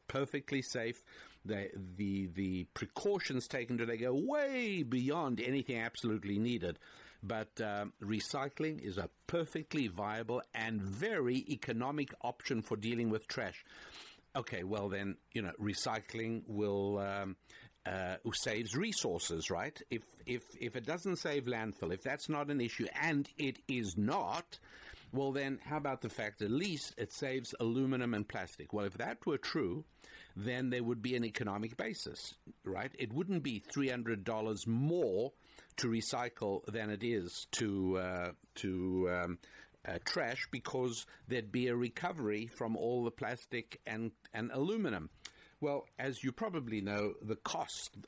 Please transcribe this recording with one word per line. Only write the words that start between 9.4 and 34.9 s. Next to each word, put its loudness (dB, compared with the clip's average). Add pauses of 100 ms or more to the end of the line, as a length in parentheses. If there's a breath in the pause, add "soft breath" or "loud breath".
viable 0 (120)
and 0
very 2
economic 0
option -2
for -2
dealing 2
with 2
trash. -4 (720 loud breath)
Okay, -2
well 0
then, 0 (160)
you -2
know, -2 (100)
recycling 0
will, 4
um, 0 (480 loud breath)
uh, -2 (160)
saves -2
resources, 0
right? -2 (100)
If, -4 (240)
if, -4 (180)
if -4
it -4
doesn't 0
save 0
landfill, 0
if -2
that's -2
not 0
an 2
issue, 0 (140)
and 2 (100)
it 0
is 0
not, 2 (520 loud breath)
well 4
then, 0
how -2
about 0
the -2
fact -4
at 2
least 2
it -4
saves -2
aluminum 4
and 0
plastic? -6
Well, 2
if -2
that -4
were 2
true, 0 (520 loud breath)
then 0
there 2
would 2
be 0
an 2
economic -2
basis, -6 (280)
right? -4
It -2
wouldn't 2
be 0
three 0
hundred 0
dollars 0
more 4 (460 loud breath)